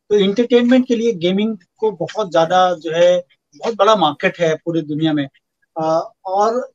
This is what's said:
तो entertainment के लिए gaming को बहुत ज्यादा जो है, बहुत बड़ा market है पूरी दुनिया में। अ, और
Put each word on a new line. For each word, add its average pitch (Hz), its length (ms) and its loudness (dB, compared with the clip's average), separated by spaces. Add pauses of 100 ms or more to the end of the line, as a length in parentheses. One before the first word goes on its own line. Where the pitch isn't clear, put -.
तो 208 80 2
entertainment 240 720 2
के 240 80 0
लिए 226 160 -2
gaming 196 460 -2 (200)
को 214 140 -2
बहुत 175 400 -8
ज्यादा 180 420 2
जो 160 180 -8
है, 175 280 4 (360)
बहुत 220 200 -6
बड़ा 202 200 4
market 175 440 -2
है 160 160 0
पूरी 165 260 -4
दुनिया 151 320 -4
में। 143 160 -4 (520)
अ, 160 300 -2 (140)
और 214 500 -2